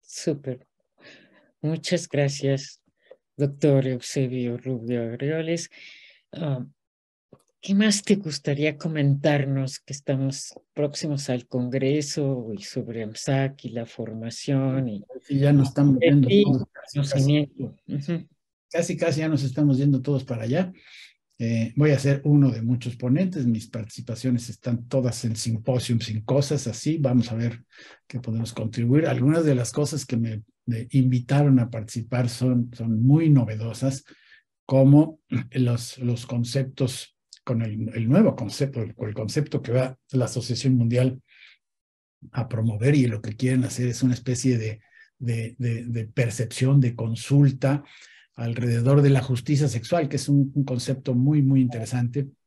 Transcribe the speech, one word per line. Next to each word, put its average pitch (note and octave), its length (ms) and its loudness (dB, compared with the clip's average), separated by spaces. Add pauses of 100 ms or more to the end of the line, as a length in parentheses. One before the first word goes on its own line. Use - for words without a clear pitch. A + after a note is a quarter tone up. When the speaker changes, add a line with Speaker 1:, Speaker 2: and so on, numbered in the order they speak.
Speaker 1:
Súper. - 640 -8 (960)
Muchas D#3+ 460 -4
gracias, C#3 760 -2 (540)
doctor C#3+ 500 2
Eusebio B2+ 720 -4
Rubio A#2 560 -4
Arreoles. D#3+ 560 -4 (600)
Ah, C#3 340 -6 (920)
¿qué G3 160 -2
más G#3 280 4
te G#3 120 4
gustaría D3+ 640 -2
comentarnos C#3+ 1000 0
que - 120 -18
estamos C3+ 640 -6 (200)
próximos C#3+ 560 -4
al B2 180 -4
Congreso C3+ 1080 -2
y G2 60 -12
sobre A2+ 400 -8
amsac C3+ 600 -4
y A#2 40 -8
la A#2 160 -8
formación? B2+ 1000 -4
Y G#2 160 -8 (180)
Speaker 2:
Sí, C#3 180 -2
ya C#3+ 120 4
nos C#3 160 4
estamos C#3+ 320 2
yendo C#3+ 300 6
Speaker 1:
Sí, G#3 140 8
Speaker 2:
todos, C3 280 2
casi, - 260 -12
casi. C#3 140 -2
Speaker 1:
conocimiento. C#3+ 640 0 (120)
Ujú. E3 400 -6 (440)
Speaker 2:
Casi, E3+ 240 -2
casi D#3 240 0
ya D#3 80 0
nos D3 160 0
estamos C#3 340 2
yendo C#3 240 2
todos C3+ 220 -2
para A#2 200 -8
allá. E3+ 280 0 (680)
Eh, A2+ 360 -2
voy D3 160 4
a C#3 80 2
ser C#3 240 0
uno D3 260 6
de A2 120 -4
muchos B2 340 -4
ponentes. D#3+ 500 0
Mis A2+ 220 -2
participaciones A#2+ 840 -6
están A#2+ 380 -6
todas B2+ 360 -2
en A2 120 -2
simposiums, A2+ 720 -2
en G#2+ 120 -4
cosas C#3+ 460 0
así. D3 300 -4
Vamos B2+ 340 2
a A2+ 40 -4
ver A#2 300 -4 (420)
qué B2+ 120 -8
podemos A2+ 340 -6
contribuir. A#2+ 520 0
Algunas C#3 400 2
de D3 80 4
las B2 180 -2
cosas D3 340 -4
que A#2+ 120 -4
me, A2+ 240 -4 (240)
me A#2+ 260 -6
invitaron C3 680 4
a A2+ 100 0
participar A#2 600 -4
son, A#2+ 440 -2
son A2+ 300 -2
muy D#3 260 6
novedosas, A#2 720 0 (640)
como C#3 540 6 (320)
los, A#2+ 480 -2
los A#2+ 260 -4
conceptos, B2 880 -4 (280)
con A2+ 180 -2
el, G#2+ 320 -6
el A2+ 160 -2
nuevo F#3+ 260 6
concepto, B2 460 -6
el, G#2+ 160 -8
el G#2 160 -8
concepto B2 480 -4
que A2+ 120 -6
va C3 240 0 (140)
la B2+ 140 0
Asociación B2 500 -2
Mundial B2 460 2 (1080)
a B2 180 -4
promover, A2 460 0
y C3+ 100 4
lo A2 160 -2
que G#2+ 140 -10
quieren B2+ 280 0
hacer B2 240 -4
es A#2 140 -4
una B2 140 4
especie B2 420 0
de, G#2+ 240 -6 (380)
de, A#2 400 -4
de, A#2 260 -4
de A#2 200 -6
percepción, B2+ 760 0
de A#2+ 140 2
consulta C3+ 880 2 (520)
alrededor A#2 680 2
de C#3+ 80 6
la C3+ 120 4
justicia C3+ 460 0
sexual, C3+ 420 -2
que D3 80 -4
es C#3+ 120 -6
un, C#3+ 240 4
un C#3+ 100 0
concepto C3 520 -4
muy, C#3+ 260 4
muy C3+ 180 4
interesante. B2 680 -2 (200)